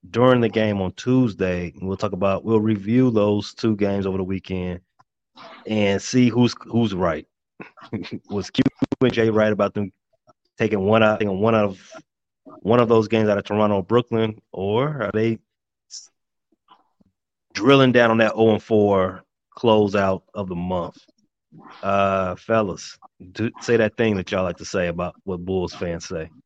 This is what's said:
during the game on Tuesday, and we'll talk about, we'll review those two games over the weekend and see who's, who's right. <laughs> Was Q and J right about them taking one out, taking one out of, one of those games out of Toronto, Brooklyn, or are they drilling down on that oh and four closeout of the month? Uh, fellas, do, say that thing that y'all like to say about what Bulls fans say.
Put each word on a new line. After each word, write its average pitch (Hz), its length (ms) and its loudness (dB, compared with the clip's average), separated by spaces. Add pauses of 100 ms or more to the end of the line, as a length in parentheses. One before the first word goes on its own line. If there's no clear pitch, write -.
during 123 320 4
the 113 80 2
game 104 320 0
on 90 120 -2
Tuesday, 92 840 -2
and 92 80 -8
we'll 95 100 -4
talk 101 160 -4
about, 95 300 -2
we'll 110 180 2
review 110 500 0
those 104 420 0
two 110 220 -2
games 101 300 -2
over 95 120 -4
the 95 60 -4
weekend 90 580 -8 (840)
and 101 360 0
see 123 280 2
who's, 117 260 2 (100)
who's 110 280 0
right. 87 340 -2 (540)
<laughs> - 480 -12
Was 101 200 -8
Q - 140 -2 (380)
and 120 120 2
J 113 160 2
right 107 220 2
about 101 220 -2
them 104 180 -6 (680)
taking 107 280 -2
one 110 180 4
out, 107 160 2
taking 98 200 -4
one 113 160 2
out 104 100 2
of, - 260 -10 (720)
one 117 180 2
of 117 100 4
those 113 180 4
games 110 220 0
out 101 80 0
of 98 60 -6
Toronto, 104 380 0
Brooklyn, 113 600 -2 (100)
or 117 520 -4
are 101 100 -6
they 110 260 -2 (2250)
drilling 131 380 6
down 117 200 6
on 113 80 4
that 107 160 4
oh 113 160 4
and 101 120 0
four 101 600 2 (340)
closeout 98 640 2 (120)
of 101 160 -8
the 90 60 -8
month? 87 420 -6 (840)
Uh, 98 520 0
fellas, 110 640 -4 (340)
do, 110 180 -4 (120)
say 117 160 2
that 110 200 0
thing 110 180 2
that 92 160 -6
y'all 95 120 -2
like 92 140 -6
to - 80 -16
say 90 220 -4
about 87 360 -6
what 90 200 -8
Bulls 92 300 -4
fans 85 340 -8
say. 80 220 -10 (160)